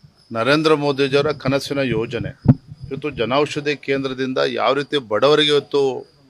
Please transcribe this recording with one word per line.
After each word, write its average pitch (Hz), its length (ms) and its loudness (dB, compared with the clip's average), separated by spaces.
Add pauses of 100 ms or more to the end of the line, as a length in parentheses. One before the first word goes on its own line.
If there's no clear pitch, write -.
(320)
ನರೇಂದ್ರ 143 420 2
ಮೋದಿಜಿಯವರ 143 580 0
ಕನಸಿನ 139 480 -4
ಯೋಜನೆ 117 520 -4 (580)
ಇವತ್ತು 143 200 -6
ಜನೌಷಧಿ 143 680 -2
ಕೇಂದ್ರದಿಂದ 131 680 -4
ಯಾವ 117 280 0
ರೀತಿ 143 240 -2
ಬಡವರಿಗೆ 139 540 2
ಇವತ್ತು 143 300 0 (480)